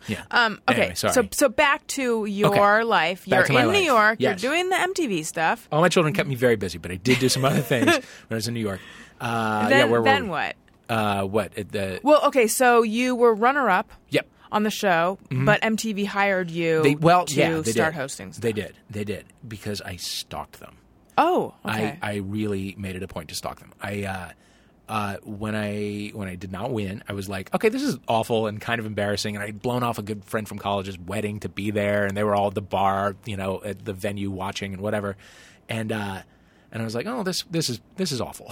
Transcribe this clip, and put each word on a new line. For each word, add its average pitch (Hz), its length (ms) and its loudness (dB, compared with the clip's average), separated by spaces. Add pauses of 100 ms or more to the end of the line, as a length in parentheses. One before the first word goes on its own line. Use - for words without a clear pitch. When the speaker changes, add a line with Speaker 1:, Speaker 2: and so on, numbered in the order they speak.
Speaker 1:
Yeah. - 240 -4
Speaker 2:
Um, 226 380 0
okay, 240 140 2
Speaker 1:
Anyway, 92 120 -2
sorry. - 180 0
Speaker 2:
so, - 200 2
so 285 160 2
back 294 400 2
to 233 380 -2
your 208 300 2
Speaker 1:
Okay. 208 280 6
Speaker 2:
life. 180 420 0
Speaker 1:
Back 196 140 4
Speaker 2:
You're 175 80 6
Speaker 1:
to 139 40 2
my 254 100 6
Speaker 2:
in - 60 4
Speaker 1:
life. 403 80 4
Speaker 2:
New 392 80 4
York. 226 360 4
Speaker 1:
Yes. 240 220 2
Speaker 2:
You're 262 100 0
doing 359 180 0
the 370 100 2
M 359 140 0
T 330 140 0
V 165 160 -2
stuff. 170 480 -2
Speaker 1:
All 151 80 4
my 180 80 6
children 160 260 4
kept 156 140 0
me 135 80 -4
very 120 180 4
busy, 98 240 -4
but 87 140 -10
I - 40 -6
did 120 220 2
do 127 100 2
some 131 160 2
other 151 160 4
things 135 260 2
Speaker 2:
<laughs> 330 100 6
Speaker 1:
when 254 60 -2 (280)
I 113 60 -2
was 107 100 -4
in 117 80 -4
New 117 60 -4
York. 98 180 -2 (420)
Uh, 110 480 0
Speaker 2:
Then, - 100 6
Speaker 1:
yeah, - 120 6
where 117 140 4
Speaker 2:
then - 160 6
Speaker 1:
were 240 60 -6
we? 190 40 -6
Speaker 2:
what? 131 260 -4 (320)
Speaker 1:
Uh, 104 360 0
what? 98 340 -2
At 98 140 -10
the 95 320 -4
Speaker 2:
Well, 294 220 8
okay, 269 200 4
so 240 380 6
you 240 320 0
were 233 180 6
runner-up 226 560 2 (200)
Speaker 1:
Yep. 139 180 0 (240)
Speaker 2:
on 214 100 2
the 214 80 2
show, 185 480 2 (120)
Speaker 1:
Mm-hmm. 131 160 0
Speaker 2:
but 208 180 6
M 220 120 0
T 220 180 -4
V 202 100 -2
hired 196 480 0
you 165 320 2
Speaker 1:
They, 143 100 6
well, 170 300 6
Speaker 2:
to 147 100 -6
Speaker 1:
yeah, 165 260 2
they 151 120 0
Speaker 2:
start 160 220 2
Speaker 1:
did. 165 60 -6
Speaker 2:
hosting 127 280 -8
Speaker 1:
They 117 220 -4
Speaker 2:
stuff. 107 40 -6
Speaker 1:
did. 98 220 -8 (120)
They 104 140 -8
did, 98 220 -8 (240)
because 104 340 -8
I 92 140 -10
stalked - 640 -10
them. - 160 -20 (400)
Speaker 2:
Oh, 294 380 2 (120)
okay. 107 340 -4
Speaker 1:
I, 107 120 -6
I 104 60 -6
really 98 600 -4
made 95 160 -8
it 92 80 -8
a 92 60 -10
point 80 220 -12
to 90 40 -12
stalk - 240 -8
them. - 140 -20 (100)
I, 101 220 -6
uh, 92 240 -8 (600)
uh, 104 340 -4
when 107 320 -6
I, 104 600 -4
when 101 140 -8
I 90 80 -8
did 92 140 -10
not 98 200 -6
win, 104 360 -4
I - 60 -8
was 98 160 -6
like, 95 260 -6
"Okay, - 140 2
this 262 140 0
is 233 160 -2 (100)
awful 110 380 2
and 104 120 -4
kind 117 200 -2
of 110 80 -6
embarrassing." 104 500 -4
And 101 80 -6
I'd 107 160 -10
blown 123 220 -2
off 120 160 -2
a 110 40 -6
good 104 220 -8
friend 107 240 -6
from 101 100 -12
college's 98 400 -4
wedding 104 420 -6
to 104 100 -10
be 101 200 -4
there, 101 360 2
and 98 100 -4
they 104 80 0
were 104 100 2
all 101 140 2
at 98 60 -4
the 101 80 -4
bar, 98 520 0 (120)
you 107 100 -6
know, 95 260 -4
at 98 220 -8
the 107 80 -6
venue 98 380 -6
watching 98 420 -6
and 92 80 -10
whatever. 101 380 -2 (500)
And, 113 240 -4
uh, 98 300 -6 (500)
and 113 80 -8
I 113 60 -4
was 110 80 -6
like, 123 120 -4
"Oh, 233 160 -4
this, 180 280 -4
this 165 180 -2
is, 120 140 -6 (140)
this 185 160 -2
is 113 100 -4
awful." - 300 -10